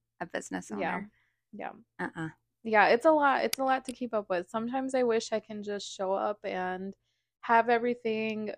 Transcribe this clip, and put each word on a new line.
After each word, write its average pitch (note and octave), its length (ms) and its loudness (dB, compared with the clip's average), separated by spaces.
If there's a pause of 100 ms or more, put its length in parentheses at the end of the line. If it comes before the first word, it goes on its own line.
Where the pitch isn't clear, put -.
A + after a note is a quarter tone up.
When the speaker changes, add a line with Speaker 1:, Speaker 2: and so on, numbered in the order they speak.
(220)
Speaker 1:
a F3+ 60 -8
business - 440 -8
Speaker 2:
Yeah. F3 260 -2
Speaker 1:
owner. G#3 140 -10 (420)
Speaker 2:
Yeah. G3+ 180 -10 (280)
Speaker 1:
Uh-uh. E3 300 -6 (360)
Speaker 2:
Yeah, G#3+ 220 6
it's A#3+ 180 4
a D#4+ 60 8
lot. C#4+ 320 4
It's - 160 -2
a C4+ 60 0
lot C4 200 2
to B3+ 80 -10
keep A#3+ 200 -8
up G#3 160 -2
with. F3+ 200 -2
Sometimes B3+ 460 -4
I B3+ 80 2
wish A3+ 300 0
I A3 80 0
can G#3 220 -12
just G3+ 300 -6
show F#3+ 200 -2
up G#3 320 -2
and F#3 480 -6 (480)
have A3+ 280 4
everything A3 880 0